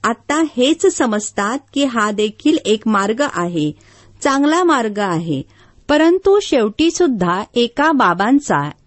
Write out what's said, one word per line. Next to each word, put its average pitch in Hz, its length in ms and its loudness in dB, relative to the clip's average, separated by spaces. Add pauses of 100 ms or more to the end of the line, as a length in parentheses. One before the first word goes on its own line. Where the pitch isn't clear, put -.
आता 285 400 -2 (140)
हेच 294 280 0
समजतात 220 720 -2 (140)
की 277 100 0
हा 226 280 -2
देखील 214 540 0
एक 214 220 0
मार्ग 214 340 0 (120)
आहे, 170 380 -2 (500)
चांगला 294 420 2
मार्ग 226 360 0
आहे. 165 420 -2 (460)
परंतु 349 540 4
शेवटी 269 500 0
सुद्धा 202 520 0 (120)
एका 240 360 0
बाबांचा 196 800 0 (180)